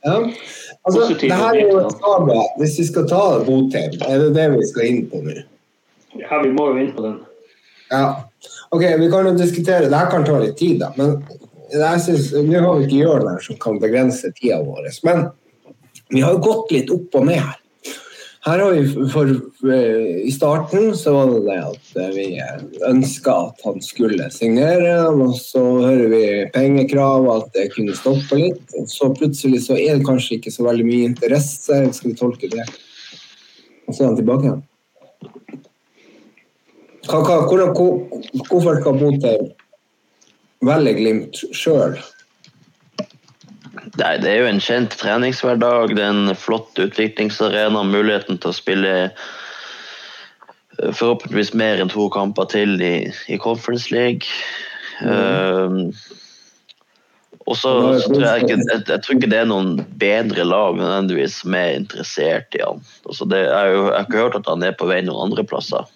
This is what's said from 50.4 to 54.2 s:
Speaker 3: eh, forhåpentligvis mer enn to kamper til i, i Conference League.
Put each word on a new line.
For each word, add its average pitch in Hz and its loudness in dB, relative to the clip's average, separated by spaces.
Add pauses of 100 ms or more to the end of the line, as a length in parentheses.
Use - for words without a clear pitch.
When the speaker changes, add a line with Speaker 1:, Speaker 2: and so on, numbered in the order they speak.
Speaker 3:
eh, - -4
forhåpentligvis 113 -2
mer 107 0
enn 92 -2
to 104 0
kamper 98 -2
til 104 0
i, 87 0 (340)
i 101 -6
Conference 117 -4
League. 120 -2 (720)